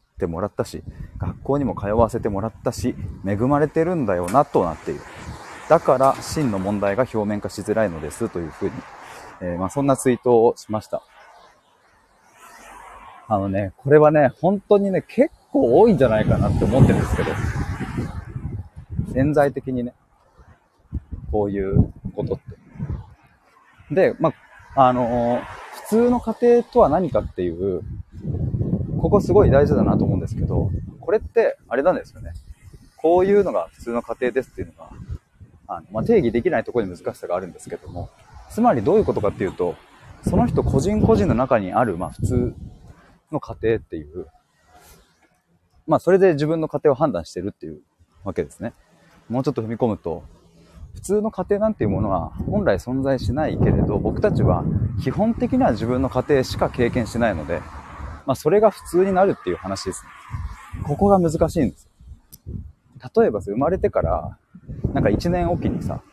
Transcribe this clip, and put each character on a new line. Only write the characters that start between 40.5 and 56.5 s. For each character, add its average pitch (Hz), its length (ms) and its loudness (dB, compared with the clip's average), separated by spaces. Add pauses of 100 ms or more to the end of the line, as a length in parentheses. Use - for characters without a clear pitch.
個 135 200 4
人 208 200 0
個 214 140 6
人 202 140 2
の 120 60 2
中 123 240 2
に 92 120 -4
あ 107 100 2
る、 107 140 0
ま 87 120 -6
あ、 - 20 -6
普 - 140 -12
通 123 320 0 (760)
の 151 80 -4
家 - 240 -14
庭 113 140 2
っ - 20 -4
て - 160 -16
い 78 80 -10
う、 78 240 -14 (1600)
ま 156 80 2
あ、 - 60 4
そ 175 100 2
れ 190 80 8
で 185 140 6
自 147 120 0
分 165 140 0
の 156 80 -2
家 147 160 -6
庭 147 80 6
を 127 60 4
判 147 160 0
断 85 100 -4
し - 80 -18
て - 80 -10
る 92 160 -6
っ - 20 -20
て - 80 -16
い 80 40 -10
う 76 100 -14 (460)
わ 95 80 -6
け 85 100 -2
で 73 80 -12
す - 80 -20
ね。 113 140 -8 (560)
も 117 100 -2
う 135 40 -2
ち - 40 -2
ょ 147 40 -2
っ - 20 0
と 120 80 -6
踏 110 60 -6
み 113 100 -6
込 127 100 0
む 104 100 -2
と、 82 260 -8 (720)
普 - 60 -16
通 208 200 0
の 220 80 -2
家 185 200 -6
庭 202 100 0
な 214 120 0
ん - 20 -2
て - 100 -4
い 110 40 0
う - 20 0
も 98 100 -2
の 104 100 -2
は 85 200 -2
本 - 340 -4
来 107 140 2
存 127 240 -4
在 135 180 0
し - 140 -2
な 147 160 -2
い 90 80 -4
け - 80 2
れ - 160 4
ど、 101 180 0
僕 - 220 -4
た 214 100 2
ち - 120 0
は - 200 2 (400)
基 131 80 -2
本 220 240 0
的 254 220 -2
に 254 80 2
は 156 60 4
自 113 140 -2
分 127 160 0
の 131 80 0
家 123 200 0
庭 135 160 4
し - 120 -6